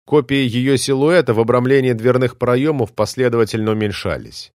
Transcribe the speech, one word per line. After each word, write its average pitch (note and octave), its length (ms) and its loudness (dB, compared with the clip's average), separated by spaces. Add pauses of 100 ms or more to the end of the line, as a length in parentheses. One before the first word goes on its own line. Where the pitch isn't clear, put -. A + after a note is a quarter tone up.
Копии C#3 320 0
её B2+ 400 0
силуэта C#3 560 0
в G#2+ 80 2
обрамлении B2+ 520 2
дверных B2 460 0
проёмов B2+ 560 0
последовательно A2+ 800 -2
уменьшались. F2+ 880 -6